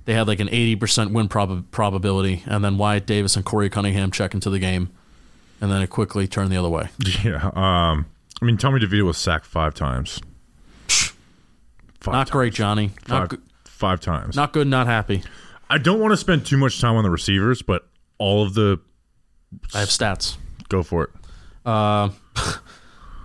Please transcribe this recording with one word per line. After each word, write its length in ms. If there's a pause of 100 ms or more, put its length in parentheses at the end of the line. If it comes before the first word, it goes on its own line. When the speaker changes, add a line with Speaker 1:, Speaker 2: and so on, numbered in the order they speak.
Speaker 1:
they 80
had, 140
like, 120
an 120
eighty 240
percent 360
win 160
prob-, 440
probability, 720
and 180
then 140
Wyatt 300
Davis 280
and 80
Corey 240
Cunningham 440
check 240
into 160
the 80
game, 320 (680)
and 120
then 100
it 80
quickly 380
turned 240
the 60
other 120
way. 200 (140)
Speaker 2:
<laughs> 200
Yeah, 320
um, 500 (340)
I 60
mean, 120
Tommy 220
DeVito 280
was 100
sacked 300
five 260
times. 480 (640)
Speaker 1:
Psh, 260 (880)
Speaker 2:
Five 120
Speaker 1:
not 40 (100)
Speaker 2:
times. 20
Speaker 1:
great, 240
Johnny. 380 (160)
Not 140
Speaker 2:
Five, 80
Speaker 1:
go-, 80 (280)
Speaker 2:
five 360
times. 340
Speaker 1:
not 180
good, 140
not 180
happy. 380 (460)
Speaker 2:
I 100
don't 200
wanna 160
spend 300
too 120
much 220
time 160
on 80
the 60
receivers, 520
but 240 (340)
all 240
of 100
the 260 (920)
Speaker 1:
I 60
have 100
stats. 480 (320)
Speaker 2:
Go 120
for 240
it. 40 (560)
Speaker 1:
Uh, 440 (260)
<laughs> 160 (720)